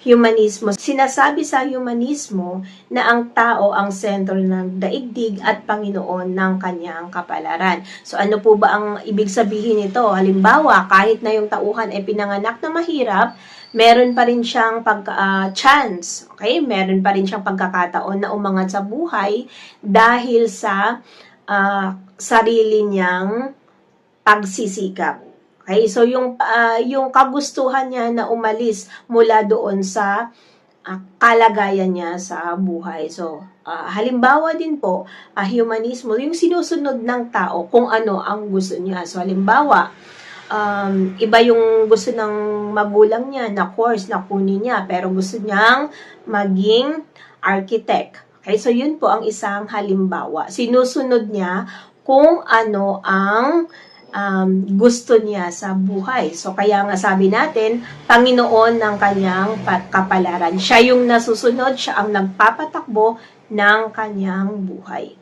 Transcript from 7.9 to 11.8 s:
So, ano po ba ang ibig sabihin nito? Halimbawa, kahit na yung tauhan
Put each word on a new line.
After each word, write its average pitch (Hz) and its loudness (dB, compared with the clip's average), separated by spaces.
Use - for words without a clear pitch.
So, - -14
ano 208 0
po 214 6
ba 208 2
ang 208 -4
ibig 208 -2
sabihin 214 0
nito? 202 0
Halimbawa, 190 4
kahit 214 2
na 214 0
yung 208 -2
tauhan 214 -4